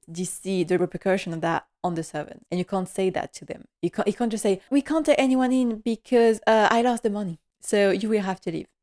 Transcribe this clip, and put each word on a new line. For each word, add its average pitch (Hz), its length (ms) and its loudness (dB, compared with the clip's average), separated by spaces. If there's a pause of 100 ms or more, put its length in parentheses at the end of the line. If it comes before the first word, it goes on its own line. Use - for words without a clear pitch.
(120)
you 175 120 -6
see 185 400 -2
the 180 140 2
repercussion 180 540 -2
of 165 80 -8
that 165 260 -2 (160)
on 175 120 -2
the 165 80 -4
servants. - 480 -12
And 180 80 -2
you 180 60 -2
can't 185 240 -4
say 190 220 -2
that - 240 -6
to - 100 -18
them. - 200 -14 (160)
You 339 100 -2
can't, - 160 -4
you 202 80 2
can't 233 160 -4
just 214 120 -4
say, 190 180 0 (100)
"We 277 120 2
can't 311 240 0
take 302 120 4
anyone 262 340 2
in 240 260 0
because, 226 680 2
uh, 220 240 6
I 233 120 2
lost 240 200 0
the 226 80 0
money. 202 300 -6 (200)
So 202 300 2
you 196 180 0
will 214 140 0
have 190 200 -4
to 175 100 -6
leave." - 160 -8 (140)